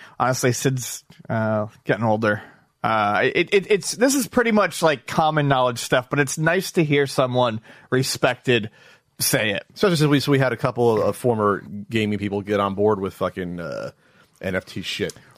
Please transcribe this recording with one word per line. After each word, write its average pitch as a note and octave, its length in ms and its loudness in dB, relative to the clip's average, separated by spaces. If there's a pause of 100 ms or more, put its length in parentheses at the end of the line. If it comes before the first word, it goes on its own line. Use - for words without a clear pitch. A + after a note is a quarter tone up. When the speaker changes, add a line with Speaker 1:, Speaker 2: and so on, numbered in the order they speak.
(200)
Speaker 1:
honestly, B2+ 320 0
Sid's, B2+ 520 -4 (240)
uh, A2 380 -2 (180)
getting G#2+ 200 -2
older. G#2+ 400 0 (400)
Uh, G#2 380 0 (120)
it, E3+ 180 -2
it, G3 200 0
it's, F#3+ 220 0
this C4 200 2
is C4 140 -2
pretty A#3 240 0
much, G3 320 2
like, D#3 240 0
common D#3 400 0
knowledge B2+ 320 2
stuff, B2+ 320 0
but C#3 80 0
it's C#3 180 -2
nice E3 360 0
to F3 100 2
hear C#3+ 240 2
someone B2 520 0 (300)
respected B2+ 800 0 (480)
say A2 320 0
it. G2 240 -4
Speaker 2:
Especially F3+ 220 2
since D3+ 160 2
we, C#3+ 80 6
so C#3+ 120 -2
we C#3 60 4
had C3 160 4
a A#2 40 0
couple A#2+ 380 2
of, F#2+ 120 2
of G2+ 100 0
former G#2+ 440 2 (280)
gaming G#2+ 300 0
people G2+ 240 -2
get G2+ 160 0
on G2 160 0
board G#2 260 2
with F#2+ 140 -6
fucking, F2 440 -6
uh, B1+ 300 -10 (520)
N F#2 140 -4
F F#2 100 -4
T - 180 -12
shit. - 300 -6 (240)